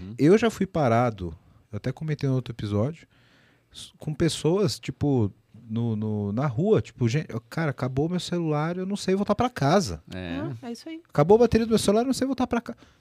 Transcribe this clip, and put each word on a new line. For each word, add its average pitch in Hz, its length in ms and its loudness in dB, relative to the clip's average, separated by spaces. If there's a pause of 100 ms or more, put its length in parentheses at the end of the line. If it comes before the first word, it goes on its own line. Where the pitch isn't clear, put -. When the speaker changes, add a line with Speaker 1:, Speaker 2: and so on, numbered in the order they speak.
Speaker 1:
Uhum. 98 180 -12
Speaker 2:
Eu 165 200 6
já 226 120 0
fui 196 160 -2
parado, 113 680 0 (380)
eu 104 60 -6
até 127 120 -6
comentei 147 380 -4
no 131 80 2
outro 123 160 -4
episódio, 110 560 -2 (680)
s-, - 240 -18
com 151 160 -8
pessoas, 170 640 0
tipo, 127 540 0 (360)
no, 113 280 -2
no, 107 360 -2
na 131 140 0
rua, 151 360 2
tipo, - 260 -2
"Gente, 143 240 -2
eu, 110 80 -6
cara, 160 300 -4
acabou 131 380 -2
meu 180 120 -4
celular, 165 560 -2
eu 185 100 -8
não 202 100 -6
sei - 200 -2
voltar 202 180 0
pra 240 160 0
casa. 139 520 2 (120)
Speaker 1:
É. 90 260 -6 (220)
Speaker 3:
Ah, 240 60 -10
é 240 40 -8
isso - 160 -16
aí. 320 200 -12
Speaker 2:
Acabou 165 280 6
a 233 40 6
bateria 226 260 4
do 226 40 -4
meu 214 80 4
celular, 208 240 2
eu 262 60 -4
não 254 60 0
sei 262 120 -2
voltar 254 200 -2
pra 233 140 -2
casa." - 180 -10 (220)